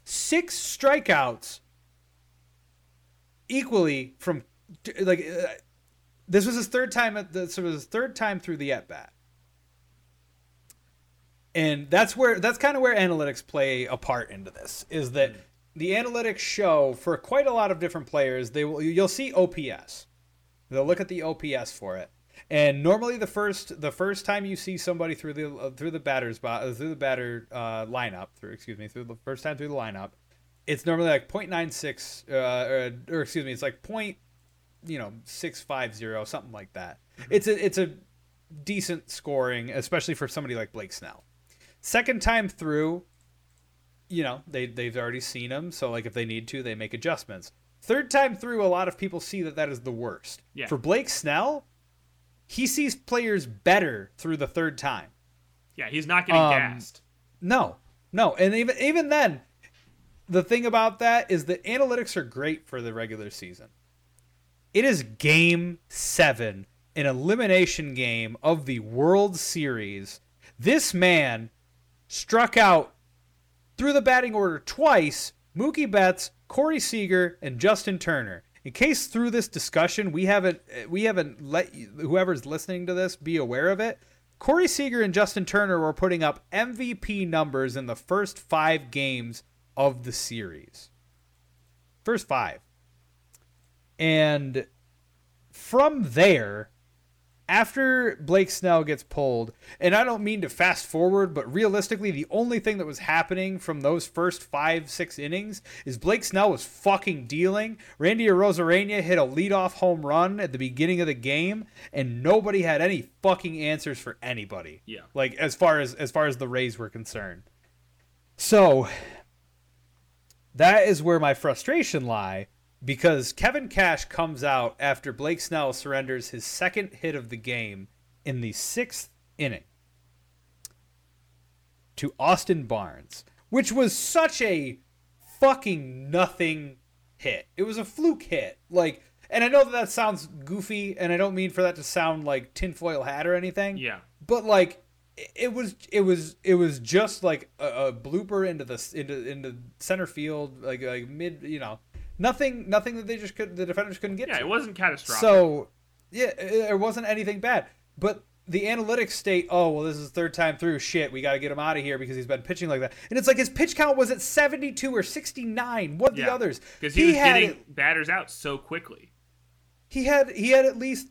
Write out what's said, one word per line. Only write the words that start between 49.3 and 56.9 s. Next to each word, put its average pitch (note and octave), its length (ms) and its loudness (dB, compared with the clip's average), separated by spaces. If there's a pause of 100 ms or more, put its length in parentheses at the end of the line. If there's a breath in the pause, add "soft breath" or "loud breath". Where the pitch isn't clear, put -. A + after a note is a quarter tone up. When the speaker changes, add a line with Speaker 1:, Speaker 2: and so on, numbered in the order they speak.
Speaker 1:
that D#3 140 -8
that D3+ 120 -2
is B2+ 120 -10
the B2+ 100 -8
worst. A#2 500 -10 (120)
Speaker 2:
Yeah. B2 140 -8
Speaker 1:
For C#3+ 100 -2
Blake F#3 320 0
Snell, G#3 560 -2 (840)
he B3+ 200 -4
sees C#4 280 -2
players A3 500 -2
better A#2+ 720 2
through D#3+ 200 -4
the C#3+ 100 -2
third D#3 300 -2
time. A#2 320 -6 (680)
Speaker 2:
Yeah, A#2 140 -8
he's D3+ 180 -6
not F3 180 2
getting E3 160 6
Speaker 1:
Um, D3+ 100 8
Speaker 2:
gassed. B2 500 -2 (400)